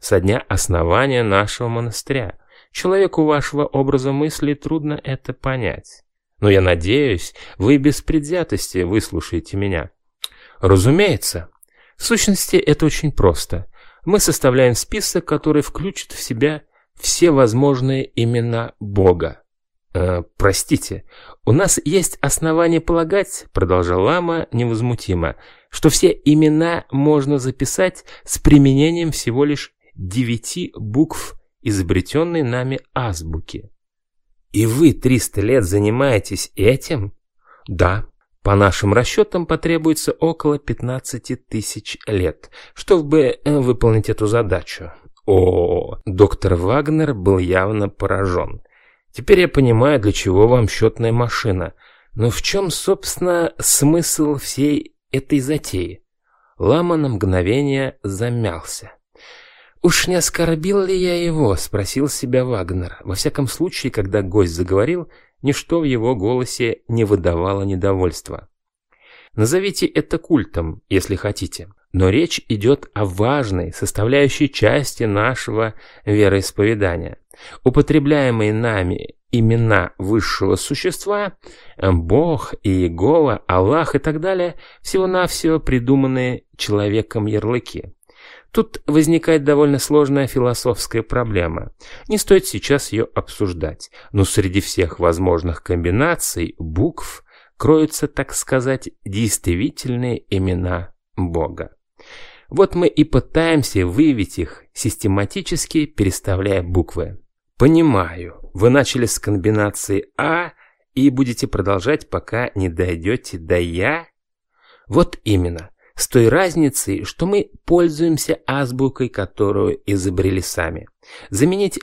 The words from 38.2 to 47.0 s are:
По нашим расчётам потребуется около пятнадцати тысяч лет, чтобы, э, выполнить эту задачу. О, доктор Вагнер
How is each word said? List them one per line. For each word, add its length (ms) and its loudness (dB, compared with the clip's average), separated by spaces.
По 120 2
нашим 400 4
расчётам 500 2
потребуется 680 0
около 480 -2
пятнадцати 720 -8
тысяч 720 -10
лет, 420 -2
чтобы, 720 2
э, 140 2
выполнить 500 2
эту 200 -2
задачу. 640 -2
О, 800 2
доктор 480 2
Вагнер 580 0